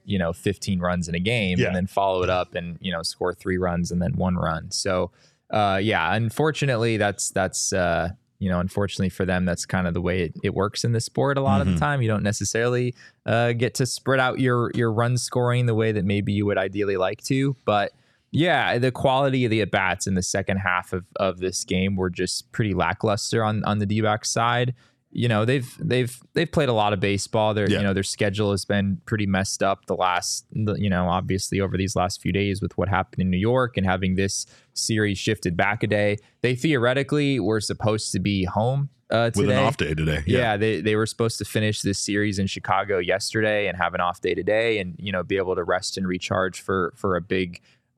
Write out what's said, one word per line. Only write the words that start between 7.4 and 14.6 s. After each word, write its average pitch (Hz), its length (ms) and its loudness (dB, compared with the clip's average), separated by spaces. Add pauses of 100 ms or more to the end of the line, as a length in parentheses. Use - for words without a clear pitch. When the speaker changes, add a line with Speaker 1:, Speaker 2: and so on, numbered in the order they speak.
Speaker 1:
uh, 85 380 2 (320)
you 98 80 -2
know, 90 100 0
unfortunately 95 500 -2
for - 140 -4
them, 90 220 0
that's 87 200 -2
kind 92 220 -2
of 82 60 -2
the 87 80 -2
way 90 220 0
it, 78 200 -4
it 98 100 0
works 98 300 -2
in 120 80 0
this 113 140 0
sport 135 320 0
a 135 40 0
lot 135 200 2
of - 60 2
the 185 60 2
Speaker 2:
Mm-hmm. 170 60 0
Speaker 1:
time. 147 220 0
You 113 80 2
don't 107 140 0
necessarily, 123 720 0 (300)
uh, 120 280 2
get 117 220 0
to 135 100 2
spread 135 340 0
out 127 200 0
your, 123 340 2